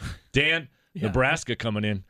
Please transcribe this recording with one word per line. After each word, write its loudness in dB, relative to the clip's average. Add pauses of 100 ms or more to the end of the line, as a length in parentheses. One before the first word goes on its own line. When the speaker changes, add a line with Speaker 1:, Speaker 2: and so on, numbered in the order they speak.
(320)
Speaker 1:
Dan, 2
Speaker 2:
<laughs> -20
Yeah. -2
Speaker 1:
Nebraska 2
coming -2
in. -2